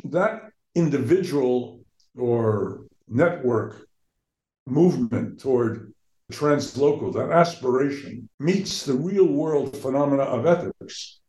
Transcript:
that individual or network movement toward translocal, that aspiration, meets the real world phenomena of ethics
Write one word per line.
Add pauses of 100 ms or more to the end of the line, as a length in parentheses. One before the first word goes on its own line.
that (260)
individual (320)
or (220)
network (800)
movement
toward (380)
translocal,
that
aspiration, (120)
meets
the
real
world
phenomena
of
ethics